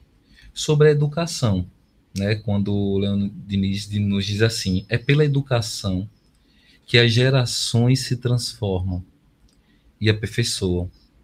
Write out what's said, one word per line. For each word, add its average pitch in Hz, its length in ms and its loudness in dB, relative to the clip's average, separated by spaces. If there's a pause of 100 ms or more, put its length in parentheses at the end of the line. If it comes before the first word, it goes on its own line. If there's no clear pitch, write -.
(540)
sobre 151 360 4
a - 20 6
educação, 147 760 0 (520)
né? 101 180 0
Quando 101 380 -2
o 101 240 0
Leandro 101 340 0 (160)
Diniz 98 400 -2
di-, 104 120 -4
nos 101 260 0
diz 104 160 -2
assim, 98 480 -2
"É 117 80 -2
pela 143 280 2
educação 113 840 -2 (760)
que - 120 2
as 120 140 6
gerações 123 920 2
se - 160 -4
transformam 95 840 -2 (1000)
e 107 80 2
aperfeiçoam. 98 800 -2 (340)